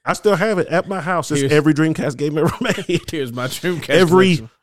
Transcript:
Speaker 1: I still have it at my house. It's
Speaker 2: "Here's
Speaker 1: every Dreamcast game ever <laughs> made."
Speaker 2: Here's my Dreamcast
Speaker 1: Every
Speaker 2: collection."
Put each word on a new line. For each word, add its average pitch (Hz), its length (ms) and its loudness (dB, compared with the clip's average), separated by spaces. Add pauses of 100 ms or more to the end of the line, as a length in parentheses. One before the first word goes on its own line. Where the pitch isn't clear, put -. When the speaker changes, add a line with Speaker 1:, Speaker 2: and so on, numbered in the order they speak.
Speaker 1:
I - 100 -2
still 202 220 2
have 202 220 0
it 165 100 -2
at 175 200 -2
my 190 120 -4
house. 170 300 -4
It's 143 100 0
Speaker 2:
"Here's 135 120 0
Speaker 1:
every 151 220 4
Dreamcast 156 420 -2
game 147 220 -2
ever 160 180 2
<laughs> - 60 -12
made." 196 480 -2
Speaker 2:
Here's 135 220 -6
my 127 140 -6
Dreamcast 165 440 -6
Speaker 1:
Every 180 460 6
Speaker 2:
collection." 113 140 -8 (120)